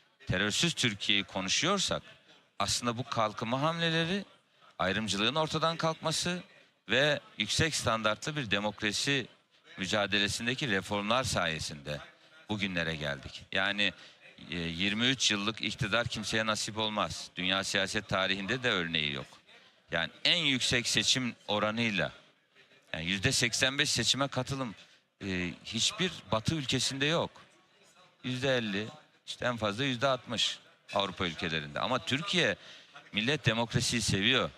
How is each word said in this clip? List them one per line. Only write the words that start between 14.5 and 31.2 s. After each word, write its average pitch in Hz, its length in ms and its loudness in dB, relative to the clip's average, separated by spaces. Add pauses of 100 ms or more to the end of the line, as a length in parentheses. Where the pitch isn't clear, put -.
e, 85 60 -4
yirmi 92 500 0
üç 131 240 2
yıllık 101 320 -2
iktidar 110 440 -2
kimseye 110 400 -2
nasip 107 320 -2
olmaz. 107 580 -2
Dünya 95 280 0
siyaset 101 440 0
tarihinde 98 540 0
de 123 80 2
örneği 85 420 0
yok. 67 140 -8 (640)
Yani 82 200 -2 (140)
en 160 120 4
yüksek 131 520 2
seçim 120 460 2 (140)
oranıyla, 104 640 0 (800)
yani 80 120 -6
yüzde 98 280 0
seksen 135 460 2
beş 147 120 2
seçime 123 380 2
katılım, 131 460 -4 (500)
e, 90 260 -2 (140)
hiçbir - 460 -2 (220)
Batı 113 220 0
ülkesinde 135 520 0
yok. 151 240 0 (920)
Yüzde 127 320 0
elli, 107 320 -2 (380)
işte - 200 -4
en 123 100 0
fazla 107 280 0
yüzde 131 220 0
altmış 120 520 0 (360)
Avrupa 95 320 0